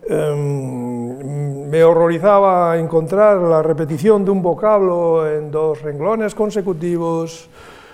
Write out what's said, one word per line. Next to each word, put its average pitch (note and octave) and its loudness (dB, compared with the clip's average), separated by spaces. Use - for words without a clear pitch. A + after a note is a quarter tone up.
Em, C#3 -6
me D#3+ 2
horrorizaba E3+ 4
encontrar E3 2
la E3 2
repetición D#3+ 0
de F#3 0
un F#3+ 0
vocablo F3 2
en D3+ -4
dos D3+ -2
renglones G3 -4
consecutivos. E3+ -4